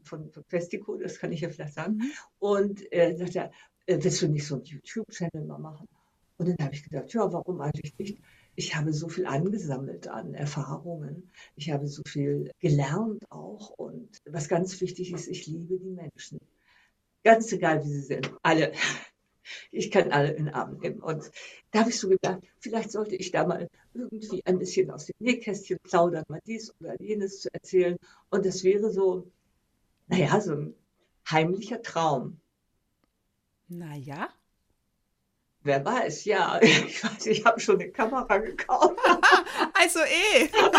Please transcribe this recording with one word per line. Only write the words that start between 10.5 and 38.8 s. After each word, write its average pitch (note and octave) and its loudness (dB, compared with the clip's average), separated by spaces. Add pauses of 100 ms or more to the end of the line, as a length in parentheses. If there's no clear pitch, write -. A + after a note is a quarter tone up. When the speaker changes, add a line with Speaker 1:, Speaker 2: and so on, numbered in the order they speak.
Speaker 1:
Ich D3+ -8
habe C#3+ -4
so C#3+ -10
viel C#3+ -4
gelernt E3 0
auch. D#3 -16
Und - -14 (160)
was D3+ -6
ganz F#3 0
wichtig F3+ -6
ist, D#3+ -10
ich - -10
liebe E3+ -6
die F#3 -12
Menschen. D#3+ -14 (840)
Ganz A3+ 8
egal, D#3+ 2
wie D3 -4
sie C#3+ -4
sind. C3+ -6 (120)
Alle. D#3+ 4 (1000)
Ich - -4
kann - 4
alle C#3+ 4
in D3+ -4
den D3 -6
Arm - -6
nehmen. - -8
Und D#3 -6 (420)
da G#3+ 4
habe A3+ 4
ich - -2
so G3+ -4
gedacht, F#3 2 (180)
vielleicht A3 -6
sollte G#3+ -4
ich - -8
da E3+ 2
mal F3 -2 (260)
irgendwie G#3+ -8
ein F#3 4
bisschen F#3 0
aus - -12
dem - -12
Nähkästchen G3+ -2
plaudern, E3+ 2
mal D3 -8
dies A3 -10
oder A#2+ -10
jenes G3 -4
zu - -8
erzählen. F3 2 (320)
Und G3+ 0
das F#3 -2
wäre G3+ 4
so, F#3 0 (760)
naja, F3+ 4
so F#3 -4
ein D3 -6 (540)
heimlicher F3+ 2
Traum. D3 0 (1300)
Speaker 2:
Na E3+ -12
ja. D3 -10 (1300)
Speaker 1:
Wer C#3+ 2
weiß, A#3 -2
ja. F#3+ 2
<laughs> - 8
Ich - 6
weiß, - -6
ich G#3+ 2
habe A3+ 6
schon F#3+ 4
eine G3 -6
Kamera A#3 0
gekauft. B3+ 2